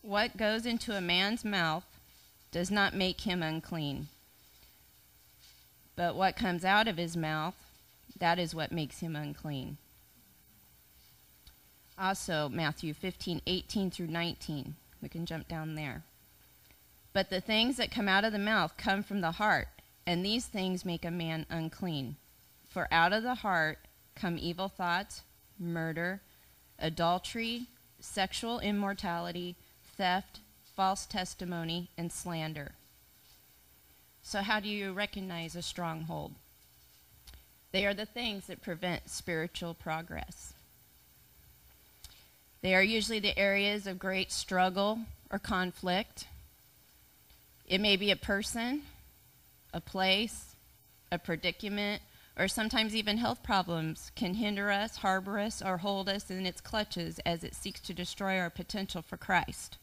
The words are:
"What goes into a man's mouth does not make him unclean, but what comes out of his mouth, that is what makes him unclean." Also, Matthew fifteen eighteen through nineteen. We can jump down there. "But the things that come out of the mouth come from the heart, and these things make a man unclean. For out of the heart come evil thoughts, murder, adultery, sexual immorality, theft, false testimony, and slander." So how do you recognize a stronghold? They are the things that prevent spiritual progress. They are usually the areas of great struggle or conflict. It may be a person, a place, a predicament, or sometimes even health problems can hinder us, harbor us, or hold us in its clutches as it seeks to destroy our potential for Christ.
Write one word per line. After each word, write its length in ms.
"What 360
goes 280
into 300
a 60
man's 440
mouth 400
does 180
not 240
make 280
him 200
unclean, 680
but 200
what 200
comes 280
out 240
of 100
his 200
mouth, 380
that 180
is 160
what 180
makes 280
him 160
unclean." 640
Also, 520
Matthew 440
fifteen 540
eighteen 420
through 180
nineteen. 680
We 80
can 160
jump 220
down 280
there. 280
"But 180
the 100
things 360
that 120
come 180
out 160
of 80
the 80
mouth 380
come 240
from 200
the 120
heart, 360
and 180
these 220
things 400
make 180
a 60
man 400
unclean. 680
For 240
out 180
of 120
the 120
heart 440
come 240
evil 320
thoughts, 540
murder, 640
adultery, 880
sexual 600
immorality, 960
theft, 440
false 320
testimony, 920
and 140
slander." 640
So 200
how 180
do 100
you 240
recognize 600
a 80
stronghold? 720
They 160
are 80
the 100
things 400
that 160
prevent 480
spiritual 640
progress. 800
They 140
are 80
usually 360
the 200
areas 480
of 100
great 340
struggle 680
or 80
conflict. 880
It 140
may 160
be 140
a 40
person, 680
a 80
place, 760
a 80
predicament, 840
or 100
sometimes 480
even 220
health 260
problems 720
can 200
hinder 360
us, 260
harbor 400
us, 240
or 160
hold 300
us 220
in 160
its 160
clutches 640
as 180
it 120
seeks 260
to 120
destroy 460
our 100
potential 520
for 160
Christ. 640